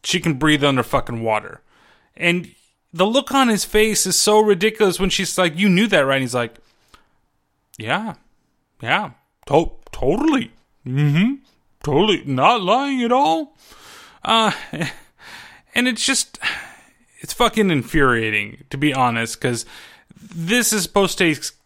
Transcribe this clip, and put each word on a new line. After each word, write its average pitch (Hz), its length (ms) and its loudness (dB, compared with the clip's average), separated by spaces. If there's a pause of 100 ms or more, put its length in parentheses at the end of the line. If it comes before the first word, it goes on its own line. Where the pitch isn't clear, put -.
She - 200 -4
can 156 140 -2
breathe 147 280 2
under 135 180 2
fucking 120 400 -4
water. 110 380 -4 (560)
And 175 400 -2 (380)
the 170 120 2
look 247 280 0
on 269 160 4
his 214 160 0
face 214 400 0
is 190 120 -2
so 214 220 4
ridiculous 208 580 2
when 190 120 0
she's - 280 -4
like, 175 200 0
"You 196 100 2
knew 196 200 4
that, 170 180 2
right?" 135 100 2
And 135 80 -2
he's 120 100 -6
like, 120 220 -2 (1200)
"Yeah, 160 360 -6 (680)
yeah, 147 300 -2 (360)
to-, 156 260 2 (180)
totally. 247 600 -2 (340)
Mm-hmm. 147 460 2 (500)
Totally. 160 420 0
Not 143 360 2
lying 254 420 0
at 233 80 0
all." 302 460 0 (680)
Uh, 220 300 0 (180)
<laughs> - 1040 -14
and 247 140 0
it's 233 160 -4
just, - 340 -4 (800)
it's - 140 -14
fucking 214 380 2
infuriating, 113 1000 0
to - 80 -8
be 143 160 0
honest, 117 480 -2
'cause 120 240 -4 (500)
this 175 560 -2
is 208 120 0
supposed 190 340 0
to 170 160 2
take - 100 -6 (220)